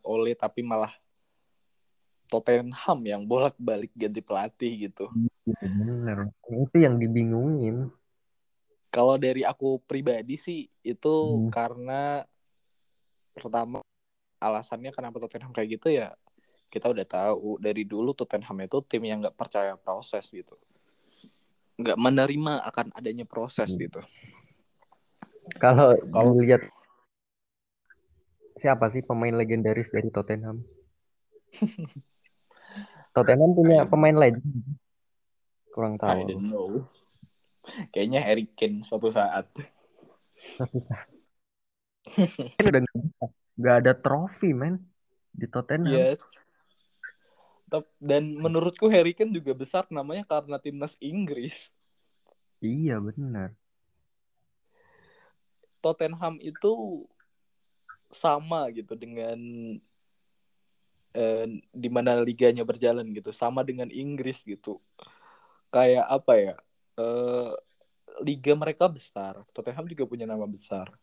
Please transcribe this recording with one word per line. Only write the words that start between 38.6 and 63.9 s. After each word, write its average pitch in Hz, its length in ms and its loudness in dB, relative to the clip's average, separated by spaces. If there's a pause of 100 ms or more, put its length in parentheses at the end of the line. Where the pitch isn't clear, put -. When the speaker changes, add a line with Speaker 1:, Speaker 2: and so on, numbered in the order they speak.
Speaker 1:
suatu 110 240 -2
saat. 98 400 -2 (880)
Speaker 2:
Suatu - 400 -8
saat. - 320 -10 (960)
Speaker 1:
<laughs> 151 560 -2
Speaker 2:
Kan 208 80 6
udah 131 160 6
nggak - 160 -6
bisa. - 220 -8 (340)
Nggak 123 240 6
ada 127 160 6
trofi, 165 560 0
men, 160 240 -4 (560)
di 117 160 -8
Tottenham. 139 480 0
Speaker 1:
Yes. - 480 0 (1200)
Tep-, - 320 -4
dan 147 400 0
menurutku 165 480 0
Harry 175 320 4
Kane 220 160 0
juga 147 160 -4
besar 135 400 -4
namanya 156 320 -6
karena 143 400 -4
timnas 143 400 -10
Inggris. 147 720 -8 (880)
Speaker 2:
Iya, 120 400 -2
benar. 107 560 -8 (2250)
Speaker 1:
Tottenham 165 640 -2
itu 202 560 -2 (1120)
sama 156 560 -2
gitu 113 240 -12
dengan, 117 480 -10 (1800)
eh, 113 300 -2 (260)
di 123 160 -8
mana 120 320 2
liganya 120 480 2
berjalan 117 480 0
gitu, 107 160 -10
sama 127 320 -2
dengan 127 240 -8
Inggris 135 560 -8